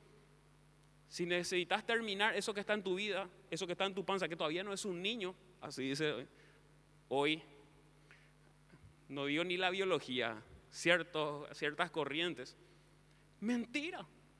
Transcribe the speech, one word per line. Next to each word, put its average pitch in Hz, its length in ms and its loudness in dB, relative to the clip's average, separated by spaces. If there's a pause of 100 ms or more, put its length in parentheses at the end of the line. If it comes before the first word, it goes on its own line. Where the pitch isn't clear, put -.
(1080)
Si 175 200 -2
necesitas 180 580 2
terminar 220 500 2
eso 196 160 -2
que 208 80 -4
está 202 140 2
en 208 100 0
tu 185 120 2
vida, 196 340 -2 (220)
eso 170 160 -2
que 175 60 0
está 190 120 0
en 196 80 -2
tu 190 100 -2
panza, 185 240 0
que 165 80 -4
todavía 165 280 0
no 208 100 -6
es 190 120 -4
un 180 180 -4
niño, 196 320 -2 (260)
así 135 260 -4
dice 139 400 0 (840)
hoy, 147 340 2 (1600)
no 139 200 -2
dio 151 160 4
ni 180 120 0
la 185 140 4
biología, 127 760 2 (280)
cierto, 156 840 2
ciertas 151 380 -2
corrientes. 151 680 -2 (840)
Mentira. 262 680 -2 (340)